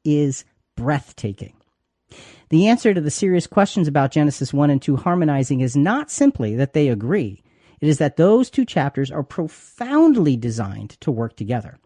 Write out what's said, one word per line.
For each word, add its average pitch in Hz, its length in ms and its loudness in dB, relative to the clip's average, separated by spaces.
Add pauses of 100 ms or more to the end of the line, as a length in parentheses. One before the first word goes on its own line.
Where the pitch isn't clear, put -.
is 147 400 0 (320)
breathtaking. 117 800 -6 (920)
The 165 180 4
answer 233 260 4
to 180 80 0
the 151 100 -2
serious 180 360 0
questions 196 420 0
about 139 220 0
Genesis 147 420 0
one 143 160 2
and 139 140 2
two 139 140 0
harmonizing 147 640 -2
is 127 160 -2
not 214 340 0
simply 135 460 0
that 135 160 -2
they 147 160 2
agree. 117 540 -4 (380)
It 151 80 0
is 151 100 2
that 147 180 -2
those 214 340 4
two 262 140 0
chapters 139 460 -2
are 143 120 -6
profoundly 240 1120 0
designed 107 640 -8
to - 100 -4
work 117 260 -4
together. 110 500 -8